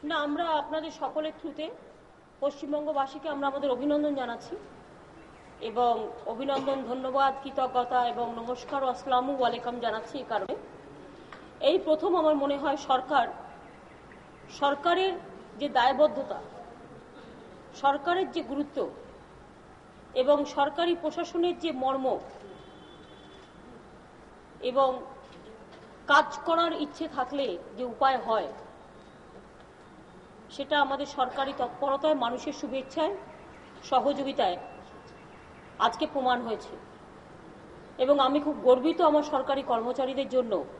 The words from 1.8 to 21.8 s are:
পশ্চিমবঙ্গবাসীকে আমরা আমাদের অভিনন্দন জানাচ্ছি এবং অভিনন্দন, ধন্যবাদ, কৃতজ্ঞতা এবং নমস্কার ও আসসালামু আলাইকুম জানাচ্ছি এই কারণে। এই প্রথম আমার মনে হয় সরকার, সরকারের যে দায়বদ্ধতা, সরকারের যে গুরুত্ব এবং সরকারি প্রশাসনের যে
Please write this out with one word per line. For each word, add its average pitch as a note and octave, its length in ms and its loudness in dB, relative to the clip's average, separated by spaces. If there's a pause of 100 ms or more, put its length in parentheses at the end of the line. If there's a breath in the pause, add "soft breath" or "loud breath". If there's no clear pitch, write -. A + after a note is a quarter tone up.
পশ্চিমবঙ্গবাসীকে C#4+ 920 -2
আমরা C#4 180 -2
আমাদের C#4 240 0
অভিনন্দন D4 460 2
জানাচ্ছি A#3+ 340 -6 (1120)
এবং A#3 240 4 (400)
অভিনন্দন, C4+ 460 -2 (100)
ধন্যবাদ, C4 420 2 (120)
কৃতজ্ঞতা B3+ 560 0 (120)
এবং A#3 140 -2 (160)
নমস্কার B3 420 -4
ও C4 100 2
আসসালামু C4 400 2 (140)
আলাইকুম A#3+ 280 -2 (100)
জানাচ্ছি A3 360 -4
এই B3 100 -10
কারণে। G3+ 240 -2 (1120 loud breath)
এই F4 80 6 (100)
প্রথম D#4 240 4 (100)
আমার D#4 220 6
মনে C#4 200 0
হয় D4 160 0 (100)
সরকার, C4 360 4 (1300)
সরকারের F4 540 2 (460)
যে C#4+ 80 -2 (100)
দায়বদ্ধতা, C4 600 4 (1400)
সরকারের D4 540 2
যে E4 60 -2 (100)
গুরুত্ব C#4+ 260 -4 (1400)
এবং C#4+ 160 6 (180)
সরকারি D4+ 380 2 (100)
প্রশাসনের E4+ 600 -2
যে E4 80 -2 (120)